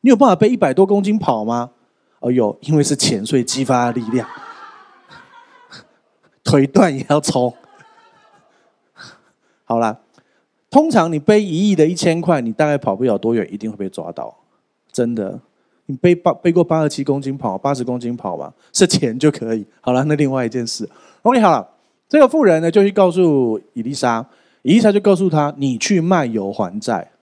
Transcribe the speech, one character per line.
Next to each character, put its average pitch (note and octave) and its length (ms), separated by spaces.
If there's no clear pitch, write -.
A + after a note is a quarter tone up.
你 C4+ 60
有 A#3+ 60
办 B3+ 120
法 F#3+ 60
背 G#3 140
一 B3 80
百 C3+ 180
多 F#3+ 100
公 G3+ 160
斤 G#3 160
跑 A2+ 280
吗？ A#2+ 260
哦， B2 140
有， A#2 300
因 D3+ 120
为 D3 80
是 C#3+ 140
钱， A2 280
所 C3 140
以 A#2 60
激 C3 200
发 A#2+ 280
力 A#2+ 80
量。 A#2+ 160
<laughs> - 1000
腿 C#3 240
断 E3+ 260
也 C3+ 160
要 D3 120
冲。 B2 340
好 A#2 140
啦， A2+ 180
通 D#4 220
常 E3+ 220
你 D3+ 80
背 G#3+ 200
一 F#3+ 300
亿 F#3+ 60
的 D#3 100
一 F3 80
千 E3 260
块， E3 200
你 A#2 100
大 D3+ 160
概 D3 100
跑 G2+ 200
不 A#2+ 80
了 A2 120
多 A2+ 160
远， A2 200
一 G2+ 40
定 A2 140
会 G#2 60
被 G2 120
抓 E2+ 220
到。 A#1+ 260
真 A#2+ 240
的， G2 240
你 C3+ 100
背 F3+ 200
八-， F3 180
背 - 160
过 E3+ 140
八 D#3+ 180
十 D3+ 60
七 C#3+ 160
公 C#3 180
斤 C3+ 160
跑， G2 180
八 C#3 160
十 B2 120
公 B2 160
斤 A#2+ 160
跑 F2+ 200
嘛， C#2+ 160
是 - 120
钱 B2 320
就 D3+ 140
可 A2+ 240
以。 G#2 100
好 B2+ 120
了， B2+ 100
那 D3+ 140
另 C#3 160
外 C3 120
一 A#2 40
件 A#2 180
事。 A2 220
OK， B3 160
好 G3+ 140
了， A2 160
这 D4+ 100
个 C#4 80
妇 D#4 160
人 E3 180
呢， E3 80
就 G3 140
去 G3+ 80
告 F#3+ 180
诉 C#3+ 520
以 A#2+ 80
利 C3+ 120
沙， A#2+ 320
以 D#3+ 100
利 A3+ 80
沙 G#3+ 100
就 G3+ 80
告 G3+ 160
诉 F3+ 160
他 D3 280
：“你 C3 200
去 F#3+ 220
卖 E3 260
油 G2+ 260
还 G2+ 280
债。” G2+ 420